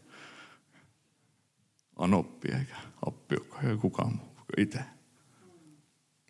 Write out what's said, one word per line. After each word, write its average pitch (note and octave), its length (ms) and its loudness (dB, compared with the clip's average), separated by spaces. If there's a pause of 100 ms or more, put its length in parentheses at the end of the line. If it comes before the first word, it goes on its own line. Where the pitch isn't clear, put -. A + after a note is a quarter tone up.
(2000)
anoppi F2+ 520 2
eikä - 280 -2 (300)
appiukko, - 520 -4
ei B2+ 180 2
kukaan G#2+ 400 2
muu - 180 -10
kuin - 260 -2
itse. - 240 2 (1500)